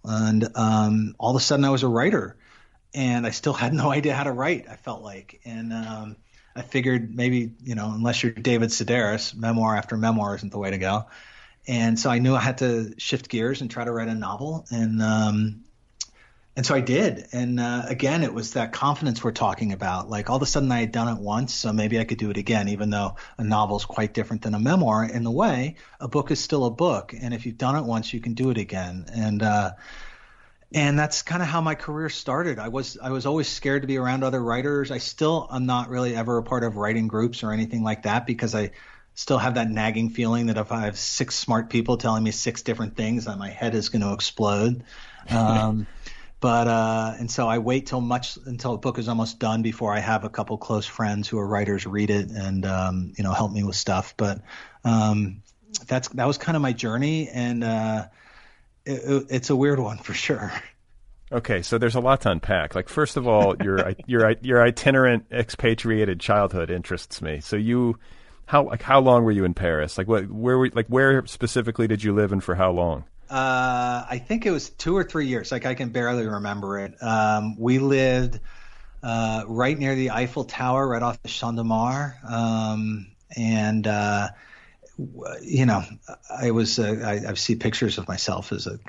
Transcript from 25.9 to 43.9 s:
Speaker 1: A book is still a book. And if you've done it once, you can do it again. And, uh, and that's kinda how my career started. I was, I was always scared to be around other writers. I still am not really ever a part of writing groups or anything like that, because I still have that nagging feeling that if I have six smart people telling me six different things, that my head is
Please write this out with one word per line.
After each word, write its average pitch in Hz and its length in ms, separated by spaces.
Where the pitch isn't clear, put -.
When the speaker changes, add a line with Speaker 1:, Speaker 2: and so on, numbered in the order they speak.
Speaker 1:
A 135 100
book 143 220
is 147 100
still 139 260
a 120 40
book. 117 480
And 120 140
if 117 140
you've 113 100
done 135 200
it 156 100
once, 113 260
you 117 80
can 117 140
do 127 160
it 113 80
again. 92 520
And, 110 320
uh, 104 280
and 147 240
that's 151 240
kinda 175 240
how 160 160
my 156 120
career 151 360
started. 143 480
I 107 100
was, 131 340
I 131 80
was 131 140
always 143 240
scared 139 340
to 131 60
be 135 80
around 127 260
other 131 200
writers. 135 480
I 127 80
still 156 520
am 127 140
not 123 240
really 123 260
ever 117 220
a 113 60
part 117 220
of 107 120
writing 110 320
groups 113 340
or 107 100
anything 113 300
like 107 200
that, 110 240
because 117 280
I 104 180
still - 240
have 123 160
that 117 160
nagging 110 400
feeling 117 360
that 110 120
if 104 120
I 117 120
have 104 160
six - 360
smart 113 360
people 120 260
telling 110 260
me 110 80
six 117 300
different 113 360
things, 113 300
that 101 120
my 98 120
head 113 240
is 107 160